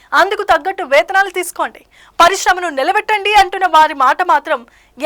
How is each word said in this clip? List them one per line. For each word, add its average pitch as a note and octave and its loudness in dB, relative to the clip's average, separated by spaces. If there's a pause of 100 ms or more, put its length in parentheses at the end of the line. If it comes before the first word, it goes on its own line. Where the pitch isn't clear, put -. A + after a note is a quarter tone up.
(140)
అందుకు F#4+ 0
తగ్గట్టు F#4 0
వేతనాలు F4 0
తీసుకోండి, E4+ -8 (360)
పరిశ్రమను F4+ 0
నిలబెట్టండి" G4+ -2
అంటున్న F#4+ 2
వారి D#4 2
మాట C#4 0
మాత్రం D4+ -2 (400)